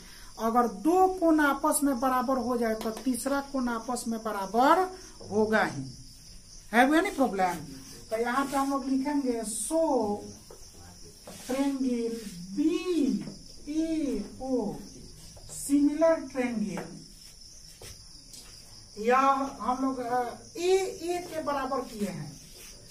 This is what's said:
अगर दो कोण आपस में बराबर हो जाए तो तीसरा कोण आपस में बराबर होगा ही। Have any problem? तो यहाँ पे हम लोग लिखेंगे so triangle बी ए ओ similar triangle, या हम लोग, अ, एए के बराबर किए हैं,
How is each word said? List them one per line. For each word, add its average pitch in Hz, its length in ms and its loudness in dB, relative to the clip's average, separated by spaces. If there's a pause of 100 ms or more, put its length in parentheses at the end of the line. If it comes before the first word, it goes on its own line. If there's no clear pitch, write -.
(400)
अगर 226 280 4
दो 311 400 4
कोण 330 320 4
आपस 294 440 2
में 277 160 2
बराबर 254 380 2
हो 240 200 0
जाए 226 180 0
तो 220 140 -4
तीसरा 262 520 -2
कोण 254 280 -2
आपस 233 380 -4
में 226 160 -4
बराबर 226 600 4 (460)
होगा 214 340 4
ही। 135 220 -4 (880)
Have 262 180 8
any 359 240 4
problem? 196 400 2 (540)
तो 220 80 0
यहाँ 240 280 0
पे 277 120 -2
हम 269 140 2
लोग 269 160 -2
लिखेंगे 262 560 2
so - 380 -2 (1700)
triangle 254 680 0 (360)
बी 320 760 0 (420)
ए 302 580 -2 (160)
ओ 254 320 -2 (920)
similar 294 480 4 (140)
triangle, 214 560 -2 (2250)
या 247 200 4 (420)
हम 254 220 -2
लोग, 254 160 -2
अ, 240 380 -2 (200)
एए 359 600 0
के 320 260 -6
बराबर 269 360 -2
किए 214 300 -6
हैं, 151 320 -10 (500)